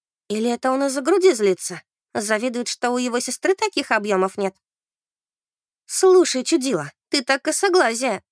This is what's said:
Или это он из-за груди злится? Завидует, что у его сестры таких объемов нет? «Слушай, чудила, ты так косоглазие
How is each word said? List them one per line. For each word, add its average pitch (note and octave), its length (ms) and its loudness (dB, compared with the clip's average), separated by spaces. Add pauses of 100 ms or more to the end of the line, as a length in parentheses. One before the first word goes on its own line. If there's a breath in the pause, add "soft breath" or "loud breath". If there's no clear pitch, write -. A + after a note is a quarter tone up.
(280)
Или A3+ 240 -2
это B3 200 -2
он C4+ 120 0
из-за C#4 160 -2
груди F4 340 4
злится? F#3+ 480 -2 (320)
Завидует, A3+ 540 -4
что - 240 -2
у B3 60 -2
его B3 220 -2
сестры D4+ 360 -2
таких G4+ 360 -4
объемов G3+ 460 0
нет? F#3+ 180 -4 (1300)
«Слушай, F#4 580 4
чудила, B3 480 -2 (180)
ты C#4+ 140 -2
так C4+ 180 0
косоглазие C4 800 0 (100)